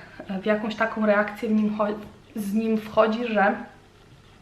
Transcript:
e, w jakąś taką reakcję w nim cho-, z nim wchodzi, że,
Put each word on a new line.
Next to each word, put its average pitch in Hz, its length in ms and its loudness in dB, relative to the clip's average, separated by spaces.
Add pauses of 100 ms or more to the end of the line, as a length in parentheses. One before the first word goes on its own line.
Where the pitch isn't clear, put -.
(280)
e, 190 100 -6
w 190 80 -8
jakąś 214 280 -2
taką 220 320 -2
reakcję 208 420 2
w 214 40 0
nim 214 260 2
cho-, 202 160 0 (420)
z 196 180 -4
nim 220 240 2
wchodzi, 220 480 0
że, 208 280 2 (880)